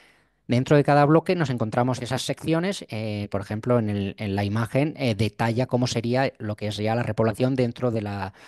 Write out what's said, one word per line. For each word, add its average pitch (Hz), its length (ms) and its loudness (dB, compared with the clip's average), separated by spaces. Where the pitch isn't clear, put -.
Dentro 127 280 4
de 143 80 6
cada 143 220 6
bloque 160 300 4
nos 156 140 0
encontramos 120 520 0
esas 123 220 -4
secciones, 165 680 -2
eh, 104 420 -4
por 98 80 -2
ejemplo, 110 400 0
en 107 100 0
el, 101 280 -2
en 101 180 -4
la 101 80 0
imagen, 117 540 -2
eh, 123 180 -2
detalla 113 500 -2
cómo 127 220 0
sería 120 520 -2
lo 107 180 -6
que 104 100 -6
es 104 80 -6
ya 107 180 -2
la 117 100 0
repoblación 110 520 0
dentro 123 340 0
de 113 120 -2
la, 101 320 -6